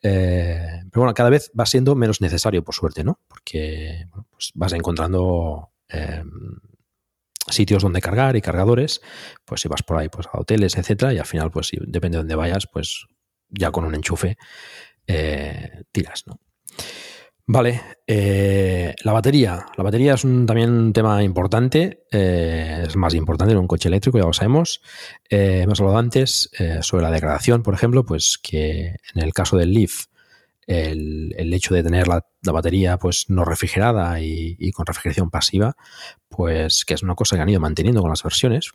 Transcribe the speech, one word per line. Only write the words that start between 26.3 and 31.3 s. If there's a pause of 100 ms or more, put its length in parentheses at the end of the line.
eh,
sobre
la
degradación,
por
ejemplo,
pues
que (180)
en
el
caso
del
Leaf, (640)
el,